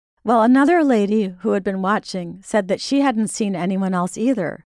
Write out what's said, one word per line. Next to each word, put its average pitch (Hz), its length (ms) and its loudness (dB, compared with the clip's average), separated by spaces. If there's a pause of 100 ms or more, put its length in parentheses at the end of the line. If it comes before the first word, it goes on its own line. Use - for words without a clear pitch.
(260)
Well, 220 180 4
another 285 400 4
lady 214 460 2 (100)
who 214 120 -2
had 202 120 0
been 190 180 -4
watching 185 640 -4
said 196 240 -2
that 190 140 -4
she 277 180 0
hadn't 226 300 0
seen 202 260 -4
anyone 190 380 -2
else 180 240 -4
either. 220 540 -2